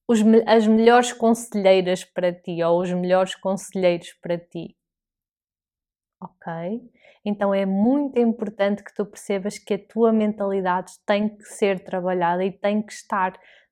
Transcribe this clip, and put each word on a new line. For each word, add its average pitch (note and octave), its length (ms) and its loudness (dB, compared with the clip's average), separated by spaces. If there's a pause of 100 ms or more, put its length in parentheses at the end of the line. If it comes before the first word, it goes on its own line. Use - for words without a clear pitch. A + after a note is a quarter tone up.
os A3 140 2
me-, A3 240 6
as A3 180 4
melhores A#3 480 4
conselheiras F#3+ 920 2
para F3+ 300 -4
ti E3+ 300 -6
ou E3+ 180 2
os F3+ 100 -4
melhores F3+ 440 0
conselheiros F#3 800 -2
para F3 260 -8
ti. - 360 -14 (1400)
Ok? F3 600 -10 (420)
Então G3+ 300 -2
é G3 100 0
muito B3 560 0
importante G#3 640 -2
que - 80 -20
tu G#3 140 -6
percebas G#3 540 -8
que - 160 -6
a G3 120 -8
tua A3+ 240 2
mentalidade G3 800 -2 (120)
tem G#3 240 0
que - 140 -20
ser F#3+ 400 -2
trabalhada F3+ 600 -2
e F#3+ 80 -2
tem G#3 300 -2
que G#3+ 100 -10
estar F#3+ 480 -6 (320)